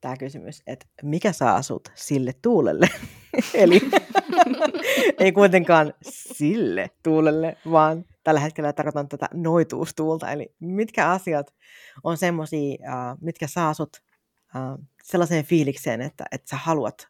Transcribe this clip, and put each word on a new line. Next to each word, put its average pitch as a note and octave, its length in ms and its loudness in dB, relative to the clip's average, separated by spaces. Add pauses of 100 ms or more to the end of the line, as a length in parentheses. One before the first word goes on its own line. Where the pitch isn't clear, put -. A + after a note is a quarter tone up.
Tää C3 160 -8
kysymys, C#3 500 -14
että C3 180 -14 (180)
mikä E3 280 -2
saa A#2 300 2
sut - 340 -10
sille C3 360 -4 (100)
tuulelle? D3 480 4 (340)
<laughs> - 300 -6
Eli F3+ 280 8 (680)
<laughs> E4 720 0
ei F#3+ 120 4
kuitenkaan E3+ 720 4
sille D3+ 880 -2 (140)
tuulelle, D#3 540 2 (140)
vaan D#3+ 340 4 (180)
tällä D#3 160 4
hetkellä D3+ 340 -4
tarkoitan D3 360 -4
tätä - 240 -8
noituustuulta. D#3+ 1000 -2
Eli C#3+ 280 -10
mitkä F#3+ 500 -2
asiat E3+ 440 -4 (500)
on E3 140 -4
semmosia, D#3 600 -4 (100)
äh, B2+ 340 -8
mitkä D#3+ 260 -8
saa D#3 260 -2
sut, - 300 -10 (520)
äh, C3 60 -8 (420)
sellaiseen E3 420 0
fiilikseen, C3+ 560 0
että, - 300 -10
että - 180 -12
sä C#3+ 60 -8
haluat C#3 540 -4